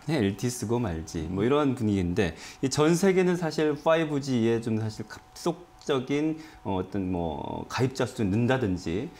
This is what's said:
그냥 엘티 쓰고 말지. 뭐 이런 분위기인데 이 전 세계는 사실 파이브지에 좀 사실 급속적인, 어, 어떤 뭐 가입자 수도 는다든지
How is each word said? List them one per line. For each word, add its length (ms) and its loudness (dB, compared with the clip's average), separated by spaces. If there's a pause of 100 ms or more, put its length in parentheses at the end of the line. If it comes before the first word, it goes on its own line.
그냥 160 2
엘티 280 0
쓰고 280 -2
말지. 440 -4
뭐 200 -2
이런 320 4
분위기인데 640 0 (260)
이 80 0
전 240 4
세계는 420 4
사실 460 0
파이브지에 760 2
좀 180 -2
사실 300 -6
급속적인, 1300 -4 (240)
어, 140 -2
어떤 340 -2
뭐 580 -4
가입자 380 -2
수도 160 -6
는다든지 840 0 (120)